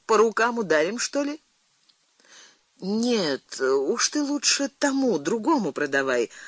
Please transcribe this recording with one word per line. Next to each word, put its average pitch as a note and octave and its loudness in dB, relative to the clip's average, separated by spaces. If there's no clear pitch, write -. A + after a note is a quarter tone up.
по A3 4
рукам A#3 2
ударим, F#3 2
что - -2
ли?» D4 -6
«Нет, G3+ -2
уж C#3 0
ты D4+ -2
лучше C#4 -2
тому, C4+ 2
другому G#3 0
продавай, C3+ -2